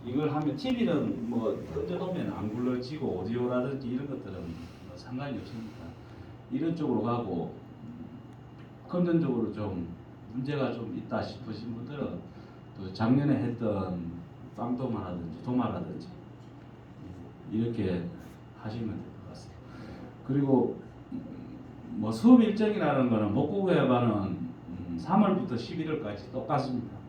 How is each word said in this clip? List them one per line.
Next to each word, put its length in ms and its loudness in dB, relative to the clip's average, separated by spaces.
이걸 280 2
하면, 240 0
티비는 720 2
뭐 260 0
던져놓으면 580 -2
안 220 -4
굴러지고 720 -2
오디오라든지 640 0
이런 200 -2
것들은 260 -8
뭐 80 -14
상관이 420 -6
없으니까 380 -10
이런 260 2
쪽으로 260 2
가고, 500 0
금전적으로 640 4
좀 360 -4
문제가 380 0
좀 260 -6
있다 240 -2
싶으신 520 -8
분들은 460 -6
또 140 -8
작년에 420 6
했던 760 0
빵도마라든지 880 -4
도마라든지 640 0
이렇게 540 0
하시면 280 -4
될 80 -4
것 340 -12
같습니다. 300 -14
그리고 500 6
뭐 220 -2
수업 300 12
일정이라는 680 4
거는 240 4
목공예반은, 800 6
음, 840 -4
삼월부터 580 4
십일월까지 760 -4
똑같습니다. 640 -2